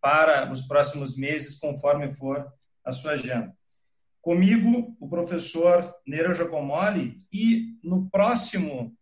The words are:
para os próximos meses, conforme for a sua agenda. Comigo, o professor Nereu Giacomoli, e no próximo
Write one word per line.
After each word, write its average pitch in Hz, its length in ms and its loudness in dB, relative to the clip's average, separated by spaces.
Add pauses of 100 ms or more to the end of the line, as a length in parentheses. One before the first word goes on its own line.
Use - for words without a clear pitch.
para 143 500 4
os 131 120 -8
próximos 143 540 0
meses, 143 420 -6
conforme 143 540 -2
for 139 400 -8 (320)
a 127 60 -6
sua 147 220 -6
agenda. 127 420 -6 (680)
Comigo, 220 800 4
o 139 80 -14
professor 170 800 2 (180)
Nereu 165 280 0
Giacomoli, 165 840 -2 (140)
e 226 500 0
no 185 280 -2
próximo 180 920 -2